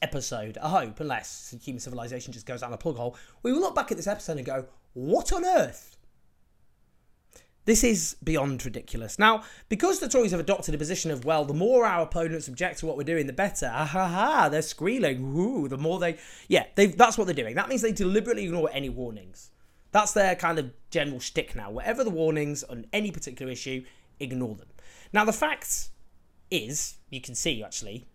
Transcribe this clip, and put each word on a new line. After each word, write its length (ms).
episode, 580
I 80
hope, 300
unless 640
human 160
civilization 540
just 140
goes 160
down 100
the 40
plug 200
hole, 200
we 80
will 80
look 160
back 160
at 40
this 120
episode 300
and 60
go, 220
"What 400
on 120
earth?" 520
This 200
is 400
beyond 400
ridiculous. 560
Now, 240
because 320
the 80
Tories 240
have 80
adopted 340
a 40
position 340
of, 120
"Well, 200
the 100
more 320
our 160
opponents 460
object 320
to 60
what 100
we're 80
doing, 240
the 40
better." 400
Ah, 120
ha, 240
ha, 400
they're 140
squealing. 760
Ooh, 300
the 100
more 220
they, 180
yeah, 260
they've, 240
that's 180
what 100
they're 80
doing. 200
That 140
means 140
they 100
deliberately 540
ignore 260
any 160
warnings. 640
That's 180
their 240
kind 240
of 140
general 300
shtick 340
now. 160
Whatever 320
the 80
warnings 540
on 280
any 200
particular 400
issue, 320
ignore 380
them. 140
Now, 120
the 80
fact 580
is, 460
you 100
can 140
see, 300
actually, 500